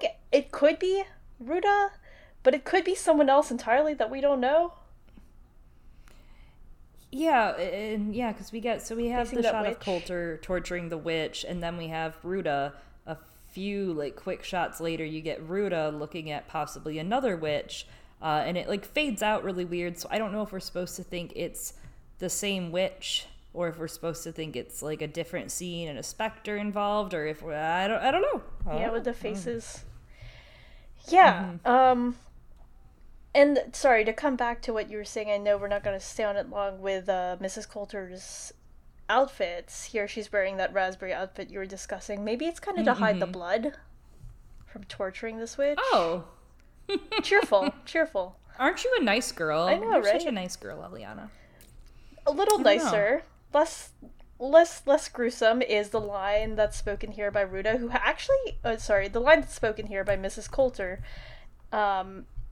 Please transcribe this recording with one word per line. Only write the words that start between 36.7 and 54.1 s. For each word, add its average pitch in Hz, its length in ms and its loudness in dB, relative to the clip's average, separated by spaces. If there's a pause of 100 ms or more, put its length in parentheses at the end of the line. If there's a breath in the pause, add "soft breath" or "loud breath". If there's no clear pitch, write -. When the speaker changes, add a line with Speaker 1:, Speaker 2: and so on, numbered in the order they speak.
Speaker 1:
with, 190 300 -4
uh, 180 300 0
Missus 190 260 -8
Coulter's 190 880 -12 (560)
outfits. 208 760 0
Here 208 220 -2
she's 208 240 -8
wearing 196 260 0
that 185 140 0
raspberry 190 420 -2
outfit 190 360 -8
you 202 80 -10
were 190 80 -6
discussing. 196 580 -8
Maybe 240 220 -2
it's 339 140 -4
kinda 381 240 -2
to 247 100 6
hide 208 260 2
the 190 60 0
Speaker 2:
Mm-hmm. 175 60 -6
Speaker 1:
blood 196 420 -2 (920)
from 202 160 -16
torturing 214 560 -8
this 233 180 -10
witch. 294 240 0
Speaker 2:
Oh. 180 440 2 (520)
<laughs> - 460 -4
Speaker 1:
Cheerful, 285 500 4 (120)
cheerful. 214 520 -2 (220)
Speaker 2:
Aren't 311 240 2
you 508 160 2
a 320 40 2
nice 226 280 2
girl? 156 320 0
Speaker 1:
I 294 140 4
know, 440 180 2
Speaker 2:
You're 247 80 6
such 262 200 4
a - 20 -2
Speaker 1:
right? 277 80 -2
Speaker 2:
nice 185 220 -6
girl, 104 240 -12
Eliana. 170 500 -14 (960 soft breath)
Speaker 1:
A 285 40 2
little 403 280 4
Speaker 2:
I 208 160 8
don't 240 100 2
know. 220 60 4
Speaker 1:
nicer, 214 320 2 (300)
less, 320 380 2 (480)